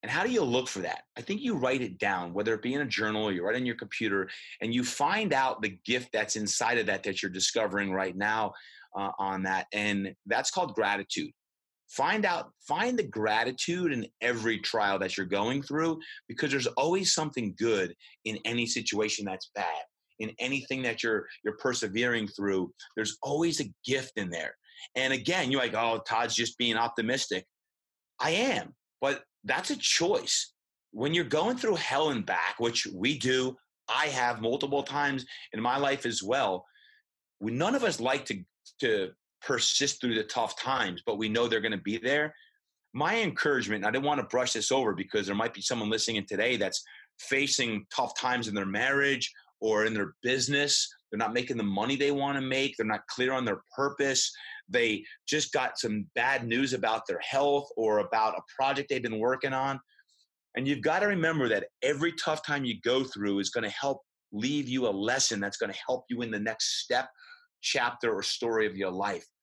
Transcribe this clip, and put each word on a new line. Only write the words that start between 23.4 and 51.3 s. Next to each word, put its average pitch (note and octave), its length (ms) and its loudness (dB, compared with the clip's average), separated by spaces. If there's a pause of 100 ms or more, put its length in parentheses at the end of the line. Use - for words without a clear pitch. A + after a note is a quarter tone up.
a G#2+ 120 -6 (120)
gift C3 320 -2
in G2 140 -4
there. E2 240 -6 (400)
And C3 180 2
again, D3+ 380 0
you're C3+ 100 2
like, A#2 140 0
"Oh, A2+ 320 2
Todd's A2+ 280 0
just - 240 -2
being A#2 180 2
optimistic." A#2 720 0 (720)
I C#3+ 100 0
am, G3 440 0 (260)
but C3+ 220 0 (220)
that's C3+ 260 -2
a D4 60 -2
choice. - 760 2 (380)
When C#3 240 -2
you're E3+ 100 2
going E3 320 2
through A3+ 200 2
hell D3+ 340 2
and A2 160 -2
back, F2+ 320 0
which A#2 340 0
we A2+ 240 0
do, B2+ 400 2 (320)
I C#3 180 2
have B2 340 0
multiple C#3 420 0
times C3+ 420 -2 (280)
in G#2+ 100 -6
my B2 140 2
life C#3 280 2
as A2+ 180 -2
well, G2+ 440 0 (760)
we, A2 120 -2
none E3+ 220 2
of B3+ 100 0
us F3 160 0
like C3+ 260 0
to F#2+ 160 -6 (380)
to G#2 300 2 (320)
persist - 580 2
through A#2+ 140 2
the A2 100 2
tough A2 360 -2
times, A2 460 -2
but G#2+ 120 -2
we A2 100 0
know A#2 180 2
they're A2 140 2
gonna G#2+ 160 -2
be G2+ 220 -4
there. D3 360 0 (600)
My F3+ 260 0
encouragement, B2+ 600 0
and G2 60 -2
I A2 40 2
didn't C3+ 160 0
wanna C#3+ 180 0
brush B2 280 0
this A2+ 200 0
over B2 220 4
because F#2+ 320 -2
there G2+ 100 0
might A#2 180 0
be G#2 60 -12
someone A2 300 -2
listening A2 260 0
in G2+ 100 -2
today A2+ 300 0
that's G2+ 260 -2 (360)
facing B2+ 760 0
tough - 240 -2
times B2 300 0
in G#2 60 -4
their G2 120 0
marriage C3 680 0 (280)
or A2 240 4
in A2+ 100 0
their G2+ 280 -2
business. C3 680 2 (220)
They're G#2 80 -4
not A2 140 0